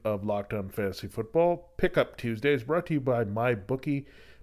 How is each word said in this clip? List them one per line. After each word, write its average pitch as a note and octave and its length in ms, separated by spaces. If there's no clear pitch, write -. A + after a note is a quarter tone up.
of G#2 180
Locked G2+ 300
On G2 160
Fantasy G2 360
Football, E3+ 680
Pickup - 400
Tuesday, A#2 380
is A#2+ 100
brought E3 220
to E3 80
you C#3+ 60
by B2 240
MyBookie. B2 840